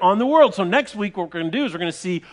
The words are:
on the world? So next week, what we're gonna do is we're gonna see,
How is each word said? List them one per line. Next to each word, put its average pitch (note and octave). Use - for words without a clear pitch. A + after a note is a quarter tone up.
on F#3+
the A#3+
world? D4
So G3
next A#3
week, G#3
what F3
we're E3
gonna E3
do B3
is A3+
we're E3
gonna E3+
see, F3+